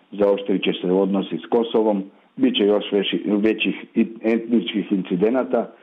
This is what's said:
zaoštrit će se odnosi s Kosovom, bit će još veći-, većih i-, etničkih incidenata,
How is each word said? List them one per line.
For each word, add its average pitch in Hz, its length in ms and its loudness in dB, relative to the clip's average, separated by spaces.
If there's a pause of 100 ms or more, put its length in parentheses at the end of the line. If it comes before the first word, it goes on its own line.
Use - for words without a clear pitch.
(120)
zaoštrit 101 500 0
će 95 100 0 (100)
se 90 100 0
odnosi 95 460 0
s - 80 -12
Kosovom, 110 560 0 (340)
bit 131 200 2
će 107 80 4
još 101 280 4
veći-, 98 340 0
većih 107 580 0 (100)
i-, 113 180 0 (100)
etničkih 113 680 0
incidenata, 110 760 0 (120)